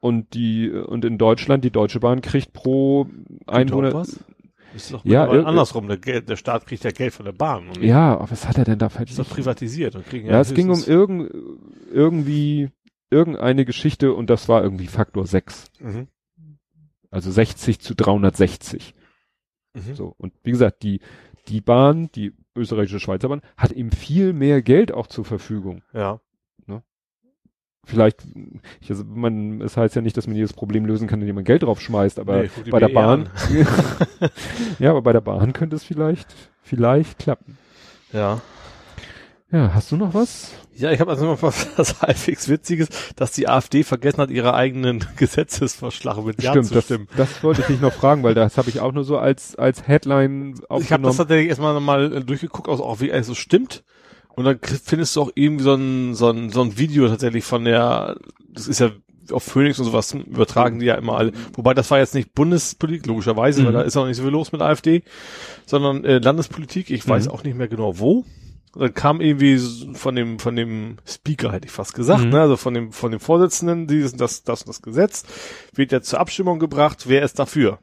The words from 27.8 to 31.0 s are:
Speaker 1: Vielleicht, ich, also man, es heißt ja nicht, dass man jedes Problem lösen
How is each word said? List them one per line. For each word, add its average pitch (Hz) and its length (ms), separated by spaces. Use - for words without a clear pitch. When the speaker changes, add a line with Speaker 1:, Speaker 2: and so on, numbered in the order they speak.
Speaker 1:
Vielleicht, 110 360
ich, - 100
also 101 140
man, 107 560
es 107 160
heißt 113 180
ja 120 60
nicht, 113 160
dass 113 100
man 110 100
jedes 107 180
Problem 107 320
lösen 110 200